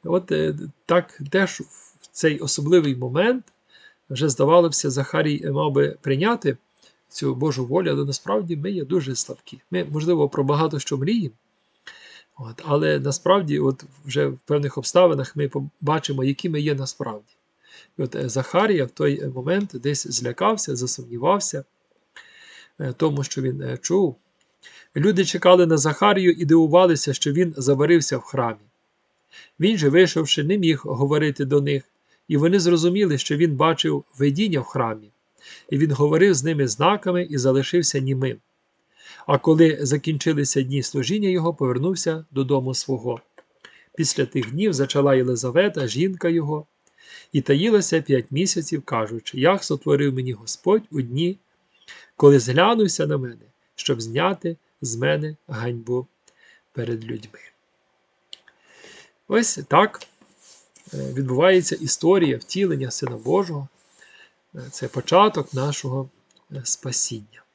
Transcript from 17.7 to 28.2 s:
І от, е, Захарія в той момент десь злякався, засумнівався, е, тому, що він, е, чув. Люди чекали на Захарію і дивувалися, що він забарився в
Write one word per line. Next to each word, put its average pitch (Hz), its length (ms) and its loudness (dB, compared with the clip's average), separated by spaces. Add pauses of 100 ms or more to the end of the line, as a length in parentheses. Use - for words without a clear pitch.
І - 20 -4
от, 127 140 -6
е, 135 140 -4
Захарія 160 560 0
в 120 60 -14
той 147 360 -2
момент 151 460 -4
десь 139 340 -4
злякався, 139 680 -4
засумнівався, 127 880 -4 (1160)
е, 131 140 -6
тому, 143 300 0
що - 180 -6
він, 131 200 -4
е, 127 160 -8
чув. 170 380 0 (800)
Люди 180 300 4
чекали 180 400 6
на 160 120 4
Захарію 180 540 4
і 160 140 -2
дивувалися, 160 680 4
що 147 180 -2
він 165 260 0
забарився 143 600 2
в - 40 -8